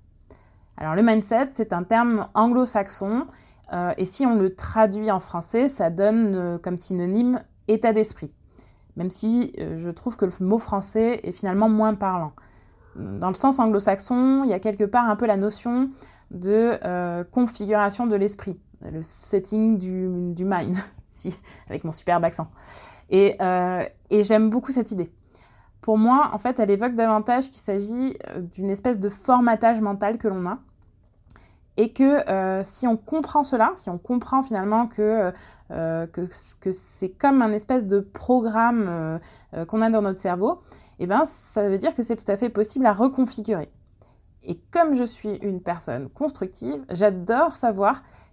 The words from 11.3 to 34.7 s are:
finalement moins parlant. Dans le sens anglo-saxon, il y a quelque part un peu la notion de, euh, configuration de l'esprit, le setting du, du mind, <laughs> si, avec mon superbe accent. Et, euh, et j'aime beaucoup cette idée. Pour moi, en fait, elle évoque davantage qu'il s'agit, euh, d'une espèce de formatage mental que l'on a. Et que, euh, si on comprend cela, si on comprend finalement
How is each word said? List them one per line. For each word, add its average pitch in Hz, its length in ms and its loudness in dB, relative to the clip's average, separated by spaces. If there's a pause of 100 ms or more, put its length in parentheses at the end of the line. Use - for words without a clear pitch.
finalement 202 380 0
moins 214 240 2
parlant. 185 400 -4 (640)
Dans 101 320 -6
le 185 40 -2
sens 269 260 2
anglo-saxon, 233 840 2
il 262 60 0
y 202 40 2
a 185 60 -2
quelque 208 240 -2
part 233 260 2
un 208 60 2
peu 233 100 -2
la 208 120 2
notion 240 520 -2 (420)
de, 208 520 0
euh, 180 400 -4
configuration 208 840 0
de 214 100 2
l'esprit, 196 420 -2 (220)
le 160 200 -10
setting 214 760 0
du, 185 560 -4
du 175 100 -6
mind, 185 320 -2 (160)
<laughs> - 160 -20
si, - 320 -12 (300)
avec - 160 -8
mon 160 80 -6
superbe 175 320 0
accent. 165 240 -4 (600)
Et, 196 300 4
euh, 180 460 0 (240)
et 208 140 4
j'aime 220 260 4
beaucoup 247 220 -2
cette 247 200 -2
idée. 180 220 -6 (640)
Pour 220 180 2
moi, 254 360 4
en - 40 -6
fait, 247 220 -4
elle 202 120 2
évoque 233 240 0
davantage 226 500 2
qu'il - 160 -18
s'agit, 214 560 -4 (120)
euh, - 120 -10
d'une 185 280 -6
espèce 202 300 -2
de 196 80 -2
formatage 233 720 2
mental 208 380 -2
que 226 100 -4
l'on 185 180 -2
a. 202 120 -6 (1200)
Et 226 160 2
que, 277 360 4
euh, 190 320 0
si - 260 -4
on 226 100 2
comprend 302 460 -2
cela, 262 320 2
si - 140 -12
on 175 80 -6
comprend 247 460 -2
finalement 220 440 0